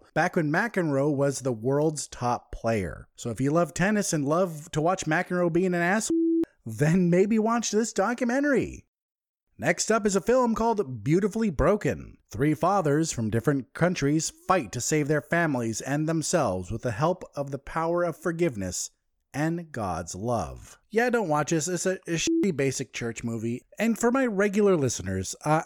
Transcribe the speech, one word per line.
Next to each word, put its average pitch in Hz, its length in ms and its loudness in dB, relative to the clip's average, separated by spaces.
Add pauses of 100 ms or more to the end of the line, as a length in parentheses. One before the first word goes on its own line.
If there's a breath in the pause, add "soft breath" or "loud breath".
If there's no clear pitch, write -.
(140 soft breath)
back 170 220 0
when 151 160 2
McEnroe 156 640 0
was 139 260 0
the 127 120 -2
world's 139 540 0
top - 460 -4
player. 104 640 -2
So - 140 -8
if 110 100 -4
you 135 100 2
love 165 240 2
tennis 202 380 0
and 151 120 -2
love 160 460 -2
to 156 100 -2
watch 160 240 0
McEnroe 175 480 0
being 180 220 2
an 170 80 0
asshole, 214 340 0 (480 loud breath)
then 156 460 2
maybe 202 280 4
watch 226 320 0
this 220 220 0
documentary. 240 960 0 (720)
Next 165 320 0
up 220 160 2
is 196 100 2
a 190 60 0
film 240 320 2
called 202 500 -2
Beautifully 190 460 2
Broken. 131 640 0 (140)
Three 147 240 2
fathers 160 580 2
from 113 160 -2
different 127 460 0
countries 160 580 0 (160)
fight 165 240 0
to 123 80 -4
save 151 280 0
their 151 120 2
families 135 640 -2
and 147 260 -2
themselves 131 600 0
with 113 120 -6
the 123 100 -2
help 156 320 -2 (100)
of 139 160 -6
the 139 80 -6
power 170 440 -2
of 170 140 -2
forgiveness 151 760 -2 (440)
and 160 360 -4
God's 90 440 -6
love. 92 640 -6 (120)
Yeah, 233 200 2
don't 220 180 0
watch 151 220 0
this. 165 180 0
It's 180 180 -4
a, 185 120 0 (100)
a 170 40 -4
shitty 208 440 0
basic 135 360 -2
church 117 300 -6
movie. 117 400 -4 (160)
And 220 200 2
for 240 120 2
my 262 160 2
regular 202 500 4
listeners, 95 680 -2
uh, 156 220 2